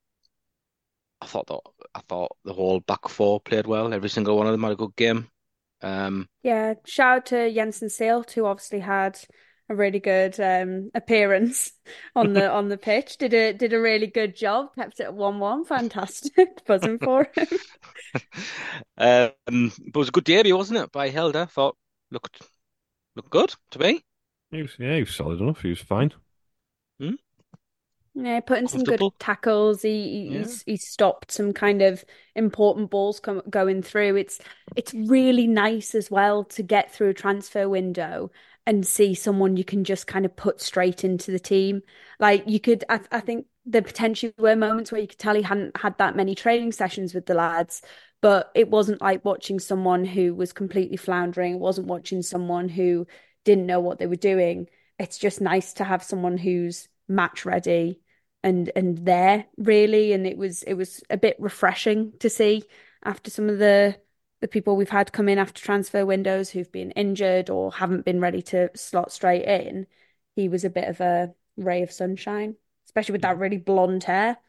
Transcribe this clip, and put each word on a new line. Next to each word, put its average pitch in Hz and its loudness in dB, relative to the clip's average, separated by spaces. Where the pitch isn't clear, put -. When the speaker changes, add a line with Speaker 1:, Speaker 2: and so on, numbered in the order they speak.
Speaker 1:
I - -14
thought - -8
that, - -10
I 90 -12
thought 90 -8
the 95 -12
whole 92 0
back - -6
four 104 2
played 107 -2
well. 110 -2
Every 101 -4
single 104 0
one 107 2
of 110 2
them 110 0
had 110 0
a 101 -2
good 107 -8
game. 113 0
Um, 98 -6
Speaker 2:
Yeah, 220 -2
shout 254 4
out 254 -6
to 233 0
Jensen 220 -4
Seelt, 226 -2
who 226 0
obviously 196 -6
had 196 -2
a 220 -6
really 202 2
good, 190 0
um, 185 0
appearance 220 2
<laughs> - -12
on 214 4
the, 196 4
Speaker 1:
<laughs> - 0
Speaker 2:
on 202 0
the 202 -4
pitch. 220 -2
Did 240 0
a, 220 4
did 220 0
a 226 2
really 220 2
good 208 -4
job. 220 -2
Kept 214 -10
it 208 -6
at 147 -8
one 202 -2
one. 233 -2
Fantastic. 240 0
<laughs> - -8
Buzzing 214 0
for 262 2
him. 330 0
Speaker 1:
<laughs> 359 -4
Um, 123 6
but 120 2
it - -2
was 143 0
a 123 -8
good 180 4
debut, 185 6
wasn't 202 -2
it, - -8
by 139 -4
Helder? 156 -2
I 175 -4
thought 139 -2
looked, - -14
looked - -18
good - 2
to 127 -16
me. 214 0
Speaker 3:
He 156 -10
was, 143 -12
yeah, 127 -4
he 160 0
was - -4
solid 82 -6
enough. 135 -2
He 90 -2
was 87 -6
fine. 127 0
Speaker 1:
Hmm? 156 -6
Speaker 2:
Yeah, 240 -4
putting 247 0
some 254 -4
good 226 0
Speaker 1:
Comfortable. 196 0
Speaker 2:
tackles. 214 0
He, 220 -2
he, 208 -6
Speaker 1:
Yeah. - -6
Speaker 2:
he's, 220 -10
he 214 -6
stopped - 0
some 202 -2
kind 202 2
of 190 2
important 208 2
balls 202 -2
com-, 196 -6
going 190 0
through. 202 0
It's, 196 -4
it's - -8
really 247 4
nice 220 2
as 214 -2
well 202 2
to - -10
get 196 0
through 202 2
a 190 -2
transfer 202 -2
window 180 -4
and 202 2
see 202 4
someone 190 0
you 185 -2
can 196 -2
just 190 -4
kind 190 -2
of 180 -6
put - -4
straight 185 -2
into 185 -2
the 185 -2
team. 196 0
Like, 202 4
you 214 0
could, 226 2
I, 220 -2
I 233 -2
think 233 -8
there 226 2
potentially 226 -4
were 220 4
moments 220 0
where 220 -2
you 208 -6
could - -20
tell 214 0
he 208 2
hadn't 196 -4
had 202 -2
that 196 2
many 190 0
training 233 0
sessions 185 -4
with 175 -6
the 180 0
lads, 170 0
but 202 6
it 226 6
wasn't 208 2
like 190 0
watching 196 -2
someone 185 0
who 185 0
was 180 -4
completely 190 -4
floundering. 180 -2
It 185 -8
wasn't 185 -2
watching 180 -6
someone 175 -4
who 175 0
didn't 196 6
know 180 2
what 175 -4
they 180 -2
were 175 -2
doing. 180 0
It's - -10
just 202 -2
nice 185 0
to 202 -4
have 185 -2
someone 180 -4
who's 175 -4
match 190 -2
ready 175 0
and, 180 0
and 180 0
there, 190 4
really. 214 4
And 190 0
it 180 -6
was, 185 -8
it 196 -6
was 185 -8
a - -4
bit 202 2
refreshing 208 0
to 240 0
see 214 2
after 202 -8
some 214 -2
of 208 -2
the, 202 6
the 226 -4
people 208 0
we've 196 0
had 202 2
come 202 2
in 202 4
after 196 -4
transfer 202 0
windows 190 -2
who've 180 -8
been 185 -10
injured 190 0
or 190 -2
haven't 185 -2
been 180 0
ready 180 0
to 180 0
slot - -4
straight 180 0
in. 190 -2
He 196 0
was 180 -2
a 185 -2
bit 180 -4
of 175 -8
a 175 0
ray 180 -2
of 175 -6
sunshine, 208 -6
especially 214 -4
with 196 -2
that 185 0
really 196 -2
blonde 185 2
hair. 208 0